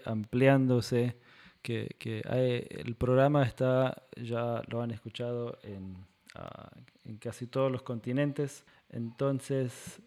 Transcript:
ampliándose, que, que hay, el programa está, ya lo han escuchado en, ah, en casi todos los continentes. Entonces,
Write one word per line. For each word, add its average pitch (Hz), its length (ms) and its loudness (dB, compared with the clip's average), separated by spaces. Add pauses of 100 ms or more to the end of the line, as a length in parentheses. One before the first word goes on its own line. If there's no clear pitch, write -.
ampliándose, 123 1120 4 (440)
que, 113 380 -4
que 113 280 -6
hay, 123 420 2
el - 260 -8
programa 135 480 6
está, 127 600 2 (120)
ya 117 520 -4
lo 117 140 -4
han 117 100 -4
escuchado 120 720 -6
en, 95 340 -10 (380)
ah, - 360 -14 (320)
en 110 140 -14
casi 117 300 -10
todos 131 240 0
los 123 100 -4
continentes. 135 840 -4 (240)
Entonces, 127 1160 -4